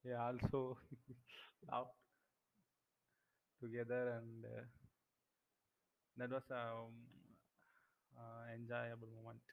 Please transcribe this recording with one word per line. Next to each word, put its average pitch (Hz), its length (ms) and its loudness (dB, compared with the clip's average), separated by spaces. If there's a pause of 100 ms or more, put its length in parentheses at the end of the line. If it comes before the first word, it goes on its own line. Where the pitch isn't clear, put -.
they 123 100 2
also 127 640 4 (140)
<laughs> - 760 -14
laughed 127 240 0 (1700)
together, 120 480 4 (100)
and, 113 260 -6
uh, 113 180 -4 (1500)
that 123 140 -2
was 131 200 2
a, 131 60 0
um, 113 360 -2 (1200)
uh, 117 280 -8 (100)
enjoyable 117 540 -2 (100)
moment 113 240 -10 (100)